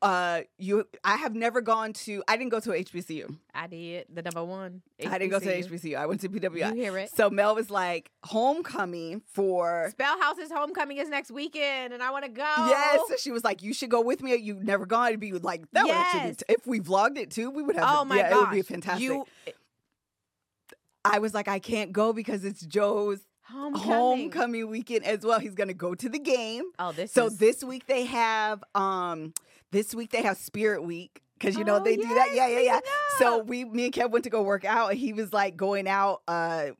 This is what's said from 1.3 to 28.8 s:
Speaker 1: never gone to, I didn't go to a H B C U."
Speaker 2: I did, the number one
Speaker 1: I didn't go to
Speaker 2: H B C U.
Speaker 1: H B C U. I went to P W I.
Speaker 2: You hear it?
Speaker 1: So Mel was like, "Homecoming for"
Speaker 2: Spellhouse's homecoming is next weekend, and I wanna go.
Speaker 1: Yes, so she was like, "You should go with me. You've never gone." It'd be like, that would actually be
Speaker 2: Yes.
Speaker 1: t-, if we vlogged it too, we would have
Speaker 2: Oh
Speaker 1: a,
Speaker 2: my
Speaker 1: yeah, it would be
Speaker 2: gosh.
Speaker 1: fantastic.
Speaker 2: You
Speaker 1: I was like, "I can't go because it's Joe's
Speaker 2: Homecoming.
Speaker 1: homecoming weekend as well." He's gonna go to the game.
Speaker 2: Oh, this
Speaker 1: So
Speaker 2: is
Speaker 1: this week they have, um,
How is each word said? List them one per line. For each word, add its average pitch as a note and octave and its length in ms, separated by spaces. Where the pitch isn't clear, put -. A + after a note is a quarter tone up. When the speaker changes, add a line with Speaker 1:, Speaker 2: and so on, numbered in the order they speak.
Speaker 1:
never A#3 280
gone A3 320
to, G#3 340
I G3+ 80
didn't B3 140
go A3 100
to A3+ 120
a - 40
H F3+ 160
B F3 80
C E3+ 200
U." D3 180
Speaker 2:
I E3 120
did, E3+ 460
the E3+ 80
number E3+ 240
one F#3 380
Speaker 1:
I F#3+ 160
didn't F#3+ 140
go G3 100
to G3 100
Speaker 2:
H - 0
B - 20
C F3+ 80
U. F3+ 40
Speaker 1:
H F#3 60
B E3+ 80
C E3 140
U. C3 40
I C#3+ 100
went - 140
to F#3+ 80
P G3 120
W E3+ 240
I. - 40
Speaker 2:
You A3 60
hear G#3 240
it? G3 120
Speaker 1:
So G#3 200
Mel G3+ 240
was A3 160
like, F3+ 400
"Homecoming G#3+ 1000
for" F3 680
Speaker 2:
Spellhouse's D#4 540
homecoming D4 460
is D#4 100
next C#4 220
weekend, C#4 640
and B3 80
I B3+ 80
wanna C#4 180
go. A#3 140
Speaker 1:
Yes, D4 500
so - 80
she D4 140
was A#3+ 140
like, G#3 180
"You G#3 100
should B3+ 180
go A#3 120
with B3 200
me. B3+ 120
You've G#3 300
never G3 200
gone." A3+ 240
It'd A3 120
be G#3 120
like, F3 300
that F#4 140
would D#4+ 80
actually E4+ 260
be C4 60
Speaker 2:
Yes. E3+ 100
Speaker 1:
t-, - 140
if A#3 160
we A#3+ 140
vlogged G3 360
it G#3 140
too, A3+ 200
we C#4+ 120
would D4 140
have C4 120
Speaker 2:
Oh D4 140
Speaker 1:
a, - 20
Speaker 2:
my C4+ 140
Speaker 1:
yeah, F3+ 140
it A#3 40
would G#3 140
be G#3+ 80
Speaker 2:
gosh. F#3+ 80
Speaker 1:
fantastic. F#3 360
Speaker 2:
You C4 220
Speaker 1:
I G#3 140
was G#3+ 120
like, G#3 160
"I G3 100
can't G#3+ 340
go G#3+ 200
because G#3 320
it's G3 220
Joe's G3+ 540
Speaker 2:
Homecoming. C4+ 460
Speaker 1:
homecoming A#3+ 800
weekend A3+ 380
as G#3 180
well." A3+ 160
He's G3+ 140
gonna G3 180
go F3 220
to A#3+ 140
the A#3 100
game. A#3+ 460
Speaker 2:
Oh, F3 140
this F3 200
Speaker 1:
So A#3+ 140
Speaker 2:
is G#3+ 120
Speaker 1:
this A3 260
week B3+ 220
they B3+ 180
have, A3 580
um, F3+ 580